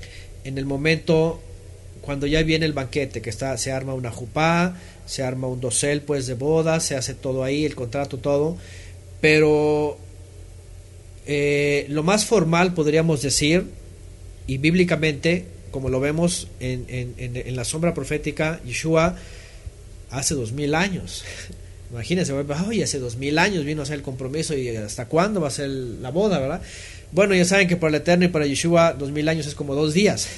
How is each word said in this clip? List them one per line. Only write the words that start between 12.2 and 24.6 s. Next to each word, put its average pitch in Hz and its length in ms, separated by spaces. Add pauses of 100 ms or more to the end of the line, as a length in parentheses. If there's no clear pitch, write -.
formal, 180 480
podríamos 156 480
decir, 156 420 (840)
y 131 100
bíblicamente, 165 840 (280)
como 135 160
lo 127 120
vemos 160 460 (140)
en, 127 280
en, 123 300
en, 123 180
en 123 200
la 120 80
sombra 165 300
profética, 151 720
Yeshua 160 520 (960)
hace 135 240
dos 117 180
mil 143 240
años. 170 480 (320)
<laughs> - 340
Imagínense, 139 420
"Oye, 151 520
hace 139 160
dos 120 160
mil 143 220
años 180 260
vino 151 160
a 139 40
hacer 147 120
el 139 60
compromiso 139 540
y 127 200